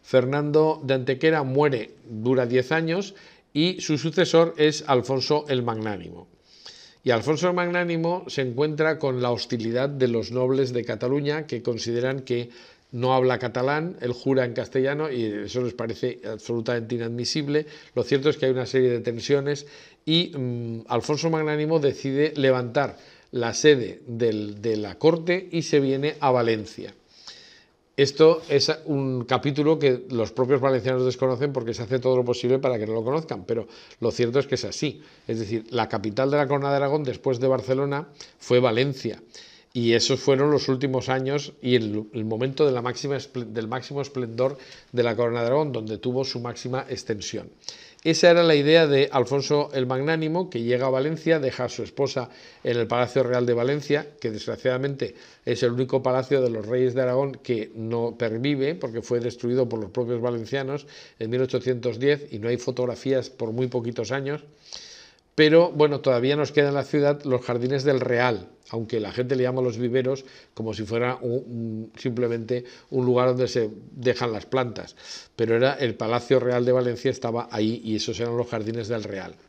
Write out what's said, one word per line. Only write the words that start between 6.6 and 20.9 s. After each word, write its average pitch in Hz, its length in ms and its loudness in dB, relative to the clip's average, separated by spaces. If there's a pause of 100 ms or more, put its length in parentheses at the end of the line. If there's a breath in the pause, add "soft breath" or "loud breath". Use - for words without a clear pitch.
Y 123 80 2
Alfonso 139 380 2
el 180 40 0
Magnánimo 175 760 0
se 135 140 -4
encuentra 147 560 0
con 131 240 -2
la 123 100 2
hostilidad 117 580 -2
de 131 180 2
los 113 240 -2
nobles 127 400 0
de 120 140 -4
Cataluña, 143 600 -2
que 120 160 -6
consideran 123 600 -2
que 120 280 -4 (440 loud breath)
no 127 220 2
habla 127 240 4
catalán, 135 600 -2
él 120 120 -4
jura 131 320 0
en 120 80 -6
castellano 143 580 -2
y 117 140 -2
eso 104 380 -4
les 117 100 -4
parece 117 480 -6 (100)
absolutamente 117 640 -4
inadmisible. 123 720 -2 (300 loud breath)
Lo 120 80 0
cierto 143 260 2
es 147 80 0
que 139 80 0
hay 131 60 4
una 123 160 -2
serie 127 240 4
de 120 80 0
tensiones 139 680 -2 (400 loud breath)
y, 175 320 2
mm, 120 500 -6
Alfonso 151 440 -2